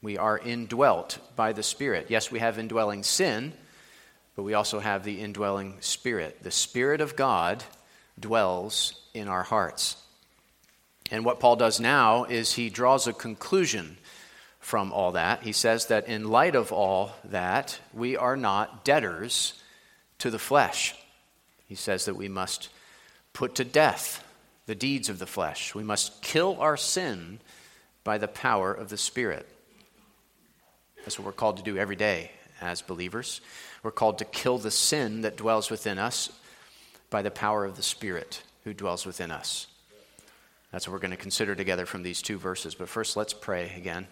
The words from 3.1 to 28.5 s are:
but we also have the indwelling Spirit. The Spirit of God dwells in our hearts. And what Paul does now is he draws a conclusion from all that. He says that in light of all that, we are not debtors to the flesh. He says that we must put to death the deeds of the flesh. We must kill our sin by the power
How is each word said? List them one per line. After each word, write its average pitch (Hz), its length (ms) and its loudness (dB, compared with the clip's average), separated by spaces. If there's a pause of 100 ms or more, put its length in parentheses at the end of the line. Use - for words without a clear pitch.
but 101 80 -6
we 104 100 -2
also 107 280 2
have 101 240 -2
the 104 160 -6
indwelling 98 580 -2
Spirit. 92 640 -4
The 90 80 -8
Spirit 139 480 2
of 147 160 -2
God 107 480 2 (560)
dwells 104 800 0 (140)
in 104 160 -6
our 92 140 2
hearts. 95 520 0 (1120)
And 110 140 -4
what 120 160 0
Paul 120 160 8
does 113 240 4
now 120 460 6
is 117 260 0
he 117 180 0
draws 123 380 4
a 117 60 -2
conclusion 110 840 -2 (640)
from 98 320 -2
all 90 220 2
that. 85 300 2
He 110 100 -6
says 113 320 4
that 110 240 2
in 107 200 -4
light 143 260 6
of 113 180 2
all 95 400 2 (100)
that, 95 560 -2 (140)
we 123 240 -2
are 127 180 2
not 107 480 -2
debtors 113 680 2 (640)
to - 120 -2
the 110 80 -4
flesh. - 580 2 (680)
He 101 100 -14
says 95 280 -2
that 101 140 -4
we 98 100 -6
must 95 400 -6 (640)
put - 240 -4
to 131 80 0
death 131 580 4 (440)
the 110 100 -4
deeds 123 320 -2
of 98 120 -4
the 92 60 -6
flesh. - 480 -4
We 104 100 -8
must - 380 -2
kill 175 380 2
our 151 160 4
sin 110 640 -4 (640)
by 107 140 0
the 104 100 -2
power 101 460 2